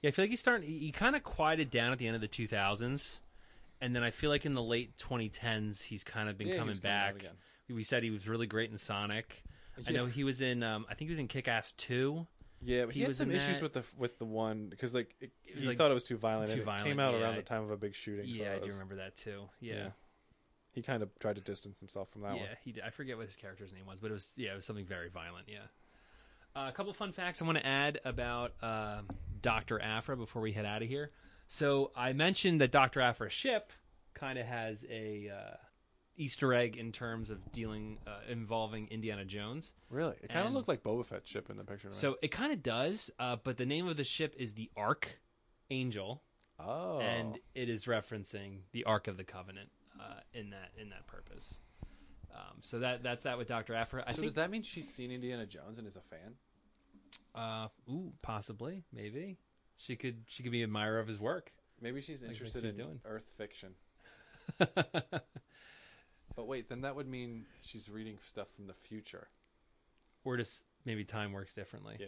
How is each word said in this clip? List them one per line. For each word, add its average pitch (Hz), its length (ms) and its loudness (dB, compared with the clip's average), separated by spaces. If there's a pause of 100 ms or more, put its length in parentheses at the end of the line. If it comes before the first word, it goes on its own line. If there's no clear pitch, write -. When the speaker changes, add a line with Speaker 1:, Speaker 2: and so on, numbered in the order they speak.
Speaker 1:
Yeah, 147 80 6
I - 20 2
feel 185 120 6
like 208 80 4
he's 240 80 2
starting, 226 280 4
he, 156 120 -2
he 151 120 -2
kinda 254 280 6
quieted 156 500 4
down 120 220 6
at 127 80 2
the 120 80 2
end 113 80 2
of 110 60 2
the 107 60 0
two 110 200 -2
thousands, 107 720 2 (580)
and 123 160 2
then 120 80 4
I 117 80 4
feel 151 180 2
like 147 160 4
in 143 80 2
the 123 100 2
late 117 340 2
twenty 113 320 0
tens, 107 520 0
he's - 220 -6
kind 107 260 -2
of 98 80 -4
been 104 100 -2
Speaker 2:
Yeah, 180 60 2
he 180 60 2
Speaker 1:
coming 110 120 0
Speaker 2:
was 98 80 -2
coming 101 180 4
out 98 160 4
Speaker 1:
back. - 80 -6
Speaker 2:
again. 90 140 -12 (340)
Speaker 1:
We 117 140 -2
said 120 200 4
he 117 60 2
was 104 180 -4
really 113 200 2
great 110 240 0
in 107 60 -8
Sonic. 104 680 -2 (340)
I 127 40 -10 (100)
Speaker 2:
Yeah. - 0 -
Speaker 1:
know 127 160 4
he 123 180 0
was 131 160 2
in, 123 220 2
um, 110 260 0
I 104 60 -4
think 151 120 -6
he 165 40 -2
was 160 80 -2
in 127 100 -2
Kick-Ass 120 440 0
two. 139 540 0 (340)
Speaker 2:
Yeah, 123 240 4
but 117 80 -4
he - 60 -2
Speaker 1:
He - 40 4
Speaker 2:
had - 40 4
Speaker 1:
was 135 100 2
Speaker 2:
some - 120 4
Speaker 1:
in 180 80 4
Speaker 2:
issues - 220 4
Speaker 1:
that. 151 40 0
Speaker 2:
with 156 100 0
the, 127 100 0 (140)
with 123 220 0
the 123 60 -2
one, 110 520 0
'cause, 120 160 -2
like, 123 280 0
it, 131 100 -12 (140)
Speaker 1:
It - 100 -14
was, 143 80 -2
Speaker 2:
he 131 60 4
Speaker 1:
like, 123 80 2
Speaker 2:
thought 151 120 10
it 139 40 10
was 123 100 4
too 117 140 -2
violent, 110 320 4
Speaker 1:
too 110 40 4
Speaker 2:
and 113 80 2
it 107 40 0
Speaker 1:
violent, 104 220 0
Speaker 2:
came 143 120 2
out 135 140 6
Speaker 1:
yeah. 113 80 4
Speaker 2:
around 113 160 2
the 104 40 -2
time 110 220 -2
of 107 80 -2
a 107 60 0
big 104 180 -2
shooting, 104 380 -4
so 107 100 -2
Speaker 1:
Yeah, 101 80 -2
I - 40 0
Speaker 2:
it 95 80 -2
Speaker 1:
do - 40 -4
Speaker 2:
was 101 80 -4
Speaker 1:
remember 95 220 -8
that 95 180 -8
too. 101 340 -10 (120)
Yeah. 113 140 -6
Speaker 2:
Yeah. 104 140 -4 (840)
He 120 80 -6
kind 117 200 0
of 98 180 -6
tried 104 180 2
to 98 40 -8
distance 98 380 -8
himself 98 320 -8
from 104 120 -14
that 101 120 -2
Speaker 1:
Yeah, 95 60 -4
Speaker 2:
one. 98 220 -8
Speaker 1:
he 123 100 -10
did. 107 100 -10
I 110 60 -6
forget 131 280 -8
what 113 80 -8
his 98 120 -12
character's 95 360 -14
name 95 120 -16
was, 95 160 -12
but 107 100 -2
it - 20 0
was, 98 220 -6
yeah, 110 160 -2
it 98 40 -4
was 98 100 -6
something 104 200 -4
very 87 240 -4
violent, 87 380 -10
yeah. 101 200 -12 (880)
Uh, 135 140 -2
a 131 60 -4
couple 196 200 -4
fun 202 200 -4
facts 180 280 -2
I 165 40 0
wanna 160 160 4
add 139 420 4
about, 120 580 0
uh, 107 400 -2 (400)
Doctor 110 400 4
Aphra 110 360 0
before 113 240 -2
we 110 100 2
head 104 140 0
outta 107 200 0
here. 139 260 -2 (360)
So 139 480 6
I 127 180 4
mentioned 170 480 6
that 127 100 10
Doctor 135 300 10
Aphra's 117 320 4
ship 240 380 2 (480)
kinda 131 240 -2
has 113 460 -4
a, 107 400 -4
uh, 98 260 -10 (640)
Easter 135 360 4
egg 120 240 6
in 117 140 -6
terms 113 400 -4
of 98 200 -8
dealing, 107 540 -4
uh, 104 220 -8
involving 113 600 0
Indiana 107 360 -2
Jones. 104 480 -6 (160)
Speaker 2:
Really? 147 320 0
It - 80 -12
kinda 180 160 2
Speaker 1:
And 240 80 0
Speaker 2:
looked 262 140 0
like 156 160 2
Boba 117 220 2
Fett's 98 220 -8
ship - 220 -6
in 101 60 -8
the 101 80 -10
picture, 101 240 -8
right? 98 100 -10
Speaker 1:
So 135 240 2
it 151 100 2
kinda 277 260 0
does, 135 600 0
uh, 123 200 0
but 127 200 -2
the 123 80 2
name 156 220 2
of 160 100 0
the 147 60 2
ship 156 340 0
is 117 160 -4
the 110 240 -6
Archangel. 117 1400 -2 (380)
Speaker 2:
Oh. 156 400 -2
Speaker 1:
And 113 400 0 (160)
it 123 140 -2
is 113 160 -2
referencing 101 840 -2
the - 120 -4
Ark 107 240 4
of 95 100 -6
the 95 60 -8
Covenant, 95 480 -14 (280)
uh, 107 200 -12 (140)
in 104 180 -8
that, 95 260 -14
in 107 120 -12
that 92 180 -16
purpose. - 500 -14 (800)
Um, - 260 -16
so - 180 -6
that, 123 240 0
that's 120 200 -2
that 123 160 -2
with 117 80 -4
Doctor 117 260 -2
Aphra. 113 320 0
I 123 60 -2
Speaker 2:
So 127 60 0
Speaker 1:
think 156 100 0
Speaker 2:
does 156 80 -2
that 165 160 2
mean 220 120 -2
she's - 300 -8
seen 123 180 -6
Indiana 123 360 -4
Jones 95 320 -12
and 107 80 -10
is 98 80 -14
a 92 60 -16
fan? 90 340 -16 (960)
Speaker 1:
Uh, 110 360 -4 (200)
ooh, 165 320 -4
possibly, 117 680 -6
maybe. 123 480 -8 (380)
She - 180 -8
could, 117 320 -6
she - 160 -10
could 123 80 -2
be 120 100 2
an 113 80 2
admirer 107 300 2
of 110 80 0
his 107 120 -4
work. 151 320 -2 (280)
Speaker 2:
Maybe 127 220 -4
she's 139 200 -10
Speaker 1:
Like, 123 60 -10
like 123 80 -8
Speaker 2:
interested 113 300 -6
Speaker 1:
he's 110 60 0
Speaker 2:
in 101 60 -6
Speaker 1:
doing. 135 280 -8
Speaker 2:
Earth 110 220 -8 (100)
fiction. 98 380 -10 (840)
Speaker 1:
<laughs> 190 60 10 (1700)
Speaker 2:
But 113 140 -8
wait, 127 220 -4
then 123 120 -6
that 139 140 -4
would 135 140 -6
mean 120 360 -8 (160)
she's 110 280 -14
reading 107 340 -10
stuff - 320 -10
from 101 120 -14
the 92 60 -12
future. - 540 -14 (960)
Speaker 1:
Or 127 140 0
just - 240 -2 (240)
maybe 110 180 -2
time 104 300 -4
works 98 200 -8
differently. 104 460 -12
Speaker 2:
Yeah, 101 80 -8